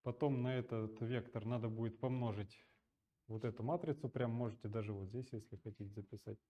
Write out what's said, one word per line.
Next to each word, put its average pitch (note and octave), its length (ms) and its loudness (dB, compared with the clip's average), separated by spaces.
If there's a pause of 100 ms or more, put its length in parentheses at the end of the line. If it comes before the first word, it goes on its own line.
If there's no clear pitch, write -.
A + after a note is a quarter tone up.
Потом B2+ 400 4
на B2+ 140 4
этот A2+ 440 0
вектор A#2 460 0
надо A#2 220 2
будет A2+ 300 0
помножить A#2 680 0 (640)
вот A2 160 -4
эту A2+ 200 0
матрицу. D3+ 440 0
Прям B2 220 2
можете A#2 380 0
даже G#2+ 240 0
вот G2 160 -4
здесь, B2 240 -4
если G#2+ 240 -8
хотите, G#2 380 -8
записать. G#2 440 -8 (100)